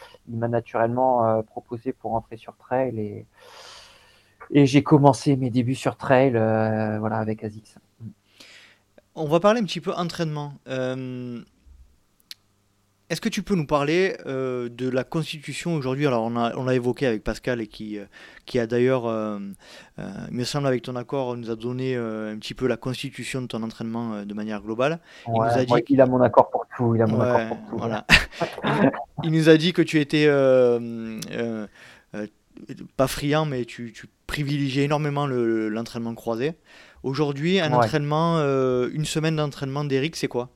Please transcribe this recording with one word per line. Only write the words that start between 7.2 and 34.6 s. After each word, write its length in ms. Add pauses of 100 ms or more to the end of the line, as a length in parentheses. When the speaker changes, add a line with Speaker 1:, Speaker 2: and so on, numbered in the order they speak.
Speaker 1:
asics. 320 (1400)
Speaker 2:
On 100
va 160
parler 180
un 60
petit 160
peu 100
entraînement. 640 (160)
Euh, 720 (1700)
est-ce 100
que 80
tu 140
peux 100
nous 140
parler, 580
euh, 420
de 220
la 140
constitution 720
aujourd'hui ? 320
Alors, 160
on 120
a, 200
on 80
l'a 100
évoqué 320
avec 180
Pascal 380
et 60
qui, 320
euh, 60 (420)
qui 100
a 80
d'ailleurs, 400
euh, 320 (640)
euh, 100 (220)
il 40
me 80
semble, 220
avec 160
ton 140
accord, 420
nous 140
a 40
donné, 400
euh, 380
un 60
petit 160
peu 100
la 120
constitution 680
de 20
ton 160
entraînement, 540
euh, 100
de 80
manière 260
globale. 400 (280)
Il 60
nous 60
Speaker 1:
Ouais, 120
Speaker 2:
a 140
dit 80
Speaker 1:
ouais, 100
Speaker 2:
que 100
Speaker 1:
il 80
a 60
mon 120
accord 300
pour 160 (100)
tout, 200
il 80
a 20
mon 140
Speaker 2:
Ouais, 80
Speaker 1:
accord 200
pour 100 (120)
tout, 80
Speaker 2:
voilà. 280 (580)
Speaker 1:
voilà. 260
<laughs> 20 (300)
Speaker 2:
Il, 40
il 80
nous 160
a 80
dit 140
que 120
tu 160
étais, 260
euh, 920 (120)
euh, 360 (480)
euh, 100 (720)
pas 80
friand, 400
mais 200
tu, 280
tu 140 (180)
privilégiais 600